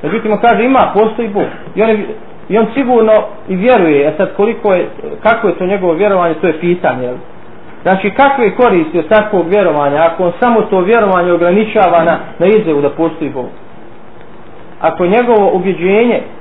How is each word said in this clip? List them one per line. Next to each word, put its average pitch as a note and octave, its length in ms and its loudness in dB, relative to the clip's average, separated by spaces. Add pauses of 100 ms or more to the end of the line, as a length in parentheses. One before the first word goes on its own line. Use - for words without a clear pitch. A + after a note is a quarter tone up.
Međutim, G#3+ 300 -4
on G#3 60 -2
kaže, A3+ 260 2
ima, B3+ 300 2
postoji A3 340 0
Bog. G3 180 -2 (280)
I F#3+ 80 0
on A3+ 60 2
je, G#3+ 180 0 (420)
i F#3+ 100 0
on A3+ 160 2
sigurno A#3+ 380 2 (360)
i F#3+ 80 -4
vjeruje. F3+ 500 4
E D#3 100 -2
sad, - 200 -2
koliko G#3+ 360 0
je, F3+ 160 0 (340)
kako - 260 2
je E3+ 60 0
to F#3 120 -4
njegovo F#3 260 0
vjerovanje, F3 420 2
to F#3+ 120 -4
je D#3 140 0
pitanje, E3+ 440 0
jel? B2 120 -6 (680)
Znači, F#3+ 280 0
kakve C4 460 2
koristi F3+ 420 2
od D#3+ 100 -4
takvog G#3 400 2
vjerovanja, D#3+ 640 2
ako F#3 120 -2
on F3 160 0
samo A#3 220 2
to F#3+ 180 0
vjerovanje F#3 520 2
ograničava F3 720 2
na, E3 140 0 (200)
na E3 80 2
izjavu E3+ 340 2
da C#3+ 100 0
postoji D#3+ 400 -4
Bog? B2+ 160 -8 (1300)
Ako E3 260 0
njegovo A3 460 4
ubjeđenje F#3+ 680 0 (180)